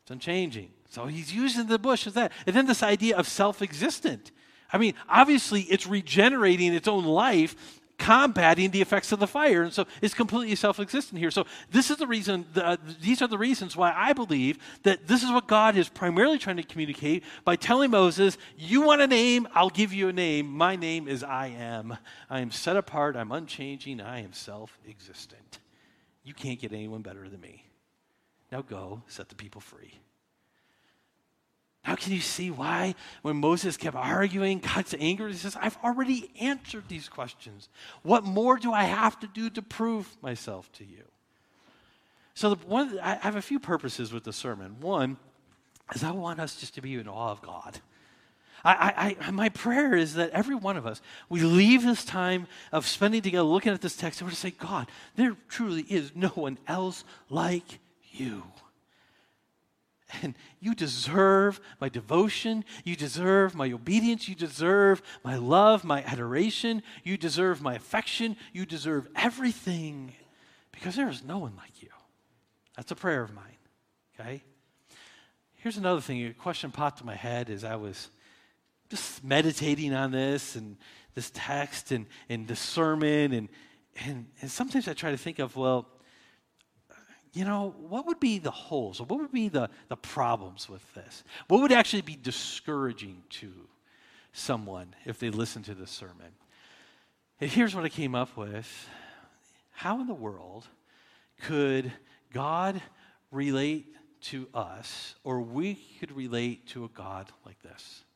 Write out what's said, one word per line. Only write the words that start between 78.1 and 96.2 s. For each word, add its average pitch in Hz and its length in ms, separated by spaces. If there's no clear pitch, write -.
just - 340
meditating 147 720
on 135 180
this 135 460
and 107 180
this 120 180
text - 600
and, 110 120
and 113 220
the 113 80
sermon. 151 760
And, 110 180
and, 127 200
and 135 100
sometimes 254 380
I 156 40
try 160 180
to 135 60
think 165 220
of, 131 160
well, 127 320
you 185 120
know, 202 340
what 202 280
would 339 120
be 220 200
the 147 120
holes, 110 480
or 120 60
what 226 140
would 277 120
be 226 160
the, 139 220
the 127 80
problems 107 720
with 95 260
this? - 300
What 214 140
would 277 100
actually 226 300
be 151 200
discouraging 120 1080
to 98 220
someone 95 600
if 117 140
they 120 100
listened 110 360
to 107 80
this 92 180
sermon? 87 420